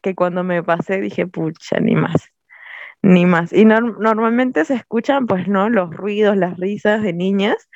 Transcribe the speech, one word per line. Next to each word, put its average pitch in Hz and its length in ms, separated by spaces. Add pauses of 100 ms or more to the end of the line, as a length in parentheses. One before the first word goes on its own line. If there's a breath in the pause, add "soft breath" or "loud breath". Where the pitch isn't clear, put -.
Que 190 140
cuando 180 300
me 175 180
pasé 170 380
dije, 196 260
"Pucha, 160 540
ni 170 140
más, 165 340 (720 loud breath)
ni 180 240
más". 170 280
Y 208 120
nor-, 220 340
normalmente 233 640
se 277 100
escuchan, 233 520
pues, 180 220
¿no? 202 200
Los 180 260
ruidos, 202 420
las 180 200
risas 208 460
de 180 100
niñas 196 640